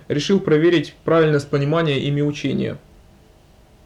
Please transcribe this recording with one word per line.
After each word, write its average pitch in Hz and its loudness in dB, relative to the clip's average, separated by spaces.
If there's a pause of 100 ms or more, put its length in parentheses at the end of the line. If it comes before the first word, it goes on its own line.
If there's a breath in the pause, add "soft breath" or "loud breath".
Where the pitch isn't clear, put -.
решил 147 0
проверить 156 2
правильность 156 2
понимания 147 -2
ими 143 -2
учения. 143 -4 (1080)